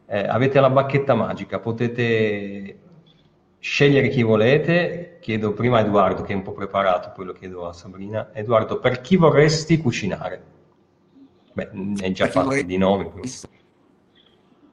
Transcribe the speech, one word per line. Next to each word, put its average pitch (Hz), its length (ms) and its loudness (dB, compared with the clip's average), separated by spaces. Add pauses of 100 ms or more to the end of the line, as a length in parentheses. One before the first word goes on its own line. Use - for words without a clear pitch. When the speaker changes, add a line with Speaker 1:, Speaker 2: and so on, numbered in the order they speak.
Speaker 1:
Eh, 101 200 -2
avete 131 340 2
la 131 100 6
bacchetta 135 440 2
magica, 98 460 -4
potete 110 1160 -4 (840)
scegliere 139 480 2
chi 120 140 2
volete. 151 960 2
Chiedo 107 320 -2
prima 120 260 2
a - 40 6
Edoardo, 98 400 2
che - 100 -6
è 98 40 -2
un 95 60 -4
po' 98 100 -10
preparato, 98 640 -2
poi 92 120 -12
lo 90 60 -10
chiedo 90 360 -12
a 87 40 -12
Sabrina. 98 600 -10
Edoardo, 110 480 0
per 123 200 0
chi - 160 4
vorresti 156 640 4
cucinare? 92 640 -4 (1080)
Beh, - 200 -8
ne 101 320 -8
hai 92 80 -2
già - 120 -2
Speaker 2:
Per - 80 -2
chi - 60 -2
Speaker 1:
fatti 90 100 2
Speaker 2:
vorrei- 139 180 -2
Speaker 1:
di 92 100 -4
nomi, 95 340 0
quindi. 98 200 -12 (1400)